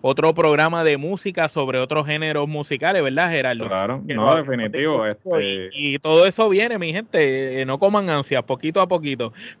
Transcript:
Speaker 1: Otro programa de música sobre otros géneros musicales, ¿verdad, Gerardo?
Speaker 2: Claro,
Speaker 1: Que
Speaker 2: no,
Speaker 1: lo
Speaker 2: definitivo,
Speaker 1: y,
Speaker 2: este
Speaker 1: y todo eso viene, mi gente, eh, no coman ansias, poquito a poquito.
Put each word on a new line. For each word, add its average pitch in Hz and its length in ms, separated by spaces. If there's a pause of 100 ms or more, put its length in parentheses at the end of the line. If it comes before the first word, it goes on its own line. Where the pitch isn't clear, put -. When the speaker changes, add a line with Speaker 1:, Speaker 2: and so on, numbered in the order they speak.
Speaker 1:
Otro 135 340
programa 160 480
de 151 140
música 175 520
sobre 131 300
otros 143 280
géneros 151 420
musicales, 147 560
¿verdad, 151 260
Gerardo? 127 380
Speaker 2:
Claro, 104 360
Speaker 1:
Que 143 100
Speaker 2:
no, 110 120
Speaker 1:
lo 156 160
Speaker 2:
definitivo, 127 640
Speaker 1:
y, 107 40
Speaker 2:
este 98 640
Speaker 1:
y 143 280
todo 160 260
eso 220 220
viene, 220 280
mi 170 160
gente, 135 680
eh, 135 60
no 135 120
coman 196 320
ansias, 139 320
poquito 160 380
a 185 80
poquito. 139 440 (280)